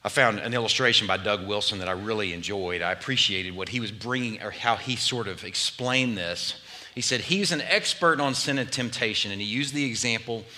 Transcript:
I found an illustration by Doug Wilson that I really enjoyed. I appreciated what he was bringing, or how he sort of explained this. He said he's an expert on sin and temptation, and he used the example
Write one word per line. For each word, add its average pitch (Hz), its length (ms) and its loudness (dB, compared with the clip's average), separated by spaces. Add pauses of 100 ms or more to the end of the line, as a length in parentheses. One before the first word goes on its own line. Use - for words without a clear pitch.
I 104 60 -2
found 120 280 6
an 104 160 -4
illustration 117 540 4
by 95 100 2
Doug 98 300 0
Wilson 104 320 0
that 90 100 -2
I 92 40 0
really 104 380 0
enjoyed. 87 520 -2
I 87 80 2
appreciated 92 640 0
what 92 140 -6
he 123 100 -2
was 107 120 -4
bringing, 117 520 -4
or 104 80 -6
how 117 240 2
he 127 200 -4
sort 120 320 0
of 95 160 -8
explained 123 720 0
this. 87 460 -4 (360)
He 123 60 -4
said 123 180 0
he's 185 300 2
an 147 100 0
expert 165 580 2
on 135 140 2
sin 139 240 0
and 123 140 -2
temptation, 113 600 0
and 98 80 -4
he 104 60 -2
used 131 260 -2
the 143 140 0
example 113 580 0 (140)